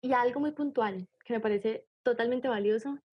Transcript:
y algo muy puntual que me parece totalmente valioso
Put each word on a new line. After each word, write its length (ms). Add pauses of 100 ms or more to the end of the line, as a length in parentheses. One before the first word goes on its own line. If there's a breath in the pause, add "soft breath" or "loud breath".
y 120
algo 260
muy 120
puntual 560 (180)
que 80
me 60
parece 480 (160)
totalmente 440
valioso 520 (140)